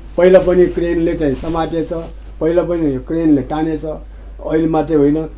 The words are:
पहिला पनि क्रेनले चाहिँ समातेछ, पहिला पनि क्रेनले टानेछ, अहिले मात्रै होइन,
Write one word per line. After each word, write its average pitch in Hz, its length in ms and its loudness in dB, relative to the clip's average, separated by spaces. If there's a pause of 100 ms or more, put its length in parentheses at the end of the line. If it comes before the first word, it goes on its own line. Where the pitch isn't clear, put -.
(160)
पहिला 185 220 8
पनि 180 280 4
क्रेनले 170 480 0
चाहिँ 147 200 0
समातेछ, 160 580 -4 (480)
पहिला 165 220 2
पनि 160 360 -2 (100)
क्रेनले 160 340 2
टानेछ, 156 420 -4
अहिले - 840 -6
मात्रै 160 300 0
होइन, 147 260 2 (160)